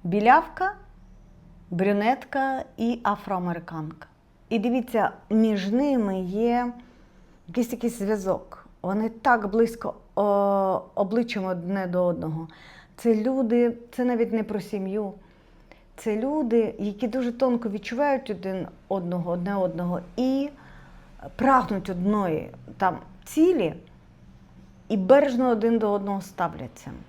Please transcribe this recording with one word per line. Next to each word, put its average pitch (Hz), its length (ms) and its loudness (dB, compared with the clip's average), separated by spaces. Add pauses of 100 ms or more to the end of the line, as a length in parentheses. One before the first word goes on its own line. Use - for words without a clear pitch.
Білявка, 247 680 4 (960)
брюнетка 233 920 0 (120)
і 233 280 -2
афроамериканка. 170 1040 -4 (400)
І 226 100 0
дивіться, 233 520 0 (200)
між 214 380 2
ними 226 520 2
є 240 520 0 (760)
якийсь 233 200 -2
такий 233 220 -4
зв'язок. 196 760 -4 (140)
Вони 208 260 -2
так 226 420 2
близько, 226 380 0
е, - 320 -6 (720)
обличчям 208 500 0
одне 185 420 -4
до 180 180 0
одного. 160 440 -2 (480)
Це 233 180 4
люди, 240 600 2 (140)
це 254 140 -4
навіть 233 280 0
не 220 100 0
про 208 180 -4
сім'ю. 196 540 -6 (840)
Це 214 200 -2
люди, 233 600 2
які 208 300 -4
дуже 240 240 -2
тонко 240 360 0
відчувають 254 600 -2
один 190 360 -6 (220)
одного, 175 420 -4
одне 180 260 -2
одного 175 440 -2 (160)
і 269 320 0 (880)
прагнуть 226 540 2
одної 185 600 -2 (260)
там 185 220 0 (260)
цілі, 311 500 2 (1120)
і 214 80 0
бережно 254 520 4
один 226 300 2
до 214 120 2
одного 196 300 -2
ставляться. 151 680 -8 (180)